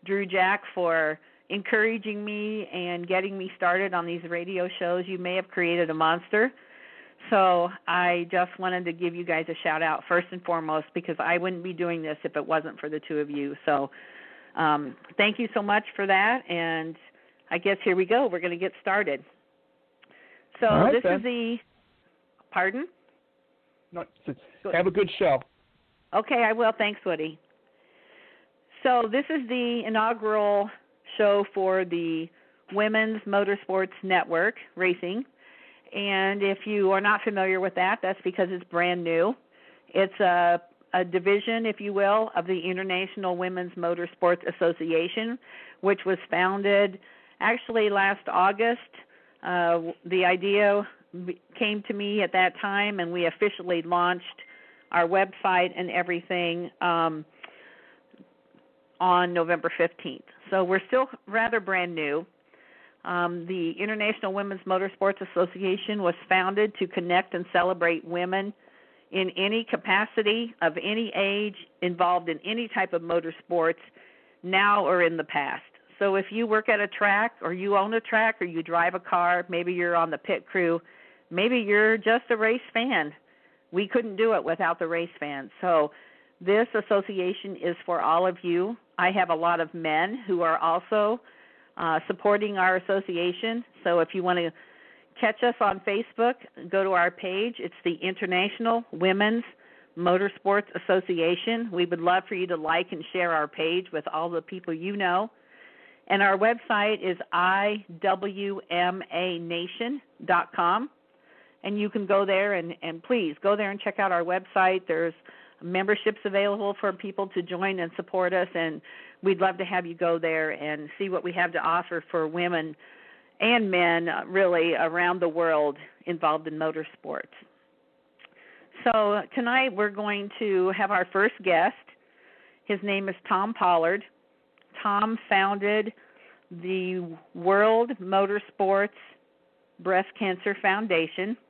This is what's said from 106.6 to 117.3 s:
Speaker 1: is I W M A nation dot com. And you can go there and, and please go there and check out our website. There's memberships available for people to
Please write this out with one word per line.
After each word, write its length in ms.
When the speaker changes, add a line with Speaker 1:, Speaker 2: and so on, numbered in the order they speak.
Speaker 1:
is 160
I 540
W 580
M 320
A 260
nation 600
dot 280
com. 360
And 160
you 120
can 160
go 180
there 300
and, 260
and 220
please 400
go 120
there 140
and 100
check 200
out 120
our 120
website. 640
There's 260
memberships 640
available 560
for 100
people 360
to 160